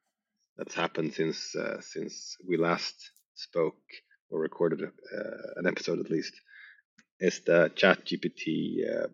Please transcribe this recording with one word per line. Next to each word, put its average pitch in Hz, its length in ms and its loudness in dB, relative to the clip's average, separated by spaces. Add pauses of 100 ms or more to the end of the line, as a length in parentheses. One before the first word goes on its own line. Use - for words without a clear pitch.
(560)
that's - 180 -8
happened - 420 -2
since, - 380 -2
uh, - 280 -4
since - 560 -10 (100)
we 87 80 2
last - 560 0 (220)
spoke - 420 0 (560)
or 80 80 -2
recorded, 80 420 0
uh, - 500 -8 (260)
an 87 100 0
episode 87 320 -2
at - 100 -6
least 80 240 -2 (840)
is 92 260 0
the 85 300 6
chat - 300 6
G 87 120 -2
P 87 120 -2
T, 78 600 -2
uh, - 220 -2